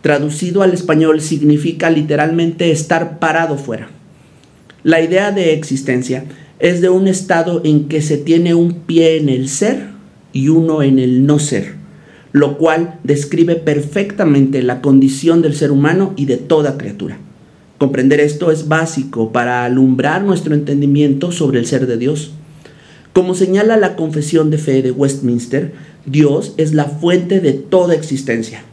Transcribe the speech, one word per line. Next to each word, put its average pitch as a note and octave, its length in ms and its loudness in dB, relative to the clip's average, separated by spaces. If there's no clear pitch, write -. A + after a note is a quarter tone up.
Traducido D#3 600 0
al F#3 100 4
español D#3 460 2
significa D3+ 680 0
literalmente D#3+ 840 0
estar E3 480 -2
parado D#3+ 360 0
fuera. A#2 320 -10
La D#3+ 180 4
idea F#3 300 0
de F#3 220 0
existencia C3 720 -4
es F3 220 2
de F3+ 80 2
un F#3+ 180 2
estado F3 560 0
en D3+ 220 2
que D3+ 180 -2
se D3 160 -2
tiene E3+ 360 2
un E3+ 180 2
pie E3 460 2
en D3 100 0
el C3 200 -2
ser - 380 -2
y C3+ 160 0
uno D#3+ 340 2
en C3+ 160 4
el B2+ 280 2
no D3 120 4
ser, - 400 -4
lo C#3+ 280 2
cual D#3+ 460 0
describe E3 520 0
perfectamente D3 1040 0
la B2 200 -2
condición C#3 580 4
del D3 140 0
ser C#3+ 160 0
humano E3 440 2
y C#3 120 -4
de B2 100 0
toda D3 400 0
criatura. - 420 -10
Comprender C#3 420 2
esto D3+ 320 0
es D3+ 160 -4
básico C#3 640 -2
para B2 320 -2
alumbrar C3 580 2
nuestro D#3+ 320 0
entendimiento C#3+ 800 0
sobre C3+ 260 0
el A#2 60 0
ser C3 220 -2
de A#2+ 100 -2
Dios. C3+ 360 -4
Como F#3 200 2
señala G3+ 440 2
la F#3+ 180 0
Confesión D#3 540 0
de D3+ 80 0
Fe C3+ 240 0
de B2+ 80 0
Westminster, C3 840 -2
Dios D3 540 0
es D#3 160 0
la D3 100 2
fuente F3 560 0
de C#3+ 140 0
toda F3 400 0
existencia A#2 680 -6